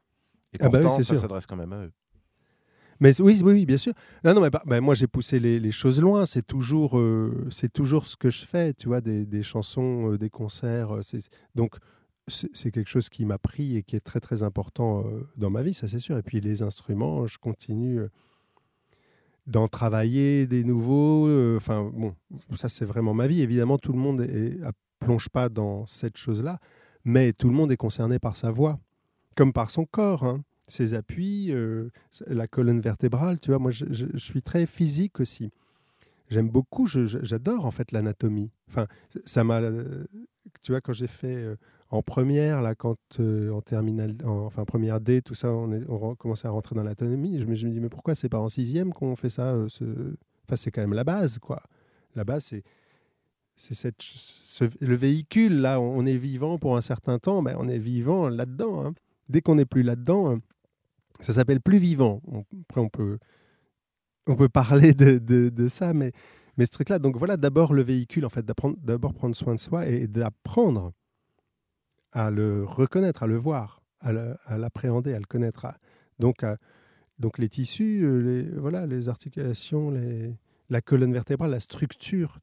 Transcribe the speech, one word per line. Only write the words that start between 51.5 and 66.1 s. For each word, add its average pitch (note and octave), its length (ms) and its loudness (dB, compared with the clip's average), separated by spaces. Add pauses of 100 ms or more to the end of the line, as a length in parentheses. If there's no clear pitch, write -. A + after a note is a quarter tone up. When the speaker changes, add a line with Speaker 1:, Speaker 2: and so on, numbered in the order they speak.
Speaker 2:
La G#2+ 100 -4
base, C#3 200 0
c'est, G#2 180 -12 (920)
c'est - 160 -16
cette, A#2+ 300 -8
ce, - 600 -8 (180)
le B2 140 2
véhicule, D#3 640 4
là, C3 180 2
on, B2 200 0
on B2 40 2
est C3 140 2
vivant C#3 400 -4
pour C3 180 0
un A#2 60 0
certain B2 360 -2
temps, F#3 240 0
ben, B2+ 160 -2
on B2 100 -4
est B2 100 -2
vivant B2 500 0
là-dedans, C3+ 560 -4
hein. D#3 100 -6 (360)
Dès D3 100 4
qu'on D#3+ 140 4
n'est D3 100 6
plus B2+ 180 2
là-dedans, B2 480 2
hein, A#2 100 0 (800)
ça - 120 -4
s'appelle B2+ 280 4
plus G3 180 6
vivant. C3+ 500 4
On, G#2+ 160 -8 (180)
après, - 180 -4
on A2 80 0
peut, G#2 300 -4 (1080)
on C3+ 80 4
peut C3+ 120 8
parler C#3 460 8
de, C3+ 240 10
de, A#2+ 300 4
de A#2+ 200 0
ça, F3 240 -2
mais, C3+ 200 -2 (440)